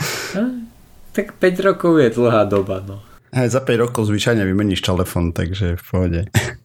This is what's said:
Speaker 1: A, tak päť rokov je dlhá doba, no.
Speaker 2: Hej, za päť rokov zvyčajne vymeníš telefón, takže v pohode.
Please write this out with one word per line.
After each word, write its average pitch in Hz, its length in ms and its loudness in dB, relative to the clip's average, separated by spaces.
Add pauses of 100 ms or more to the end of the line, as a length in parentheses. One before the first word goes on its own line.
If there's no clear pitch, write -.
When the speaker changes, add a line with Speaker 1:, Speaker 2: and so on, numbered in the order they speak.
(320)
Speaker 1:
A, 240 200 -2 (580)
tak 208 240 -4
päť 185 300 2
rokov 180 320 2
je 123 160 6
dlhá 117 320 4
doba, 98 360 0
no. 98 200 -12 (300)
Speaker 2:
Hej, 123 200 0
za 127 100 0
päť 120 200 0
rokov 117 260 0
zvyčajne 107 380 0
vymeníš 95 400 0
telefón, 87 480 0
takže 87 420 -4
v 90 80 -8
pohode. 90 380 -2 (440)